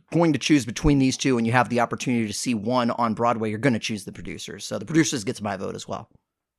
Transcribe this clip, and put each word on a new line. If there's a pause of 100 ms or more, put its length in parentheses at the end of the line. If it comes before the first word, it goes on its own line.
(120)
going
to
choose
between
these
two
and
you
have
the
opportunity
to
see
one
on
Broadway,
you're
gonna
choose
The
Producers.
So
The
Producers
gets
my
vote
as
well. (500)